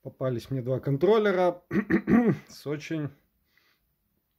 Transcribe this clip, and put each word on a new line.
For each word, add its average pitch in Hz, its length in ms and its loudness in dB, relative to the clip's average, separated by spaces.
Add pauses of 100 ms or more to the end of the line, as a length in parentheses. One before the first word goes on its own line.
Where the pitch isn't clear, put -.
попались 127 480 -6
мне 131 100 -4
два 123 180 -4
контроллера 180 880 2
<clears throat> 202 760 2
с - 200 -16
очень 147 420 -6 (1300)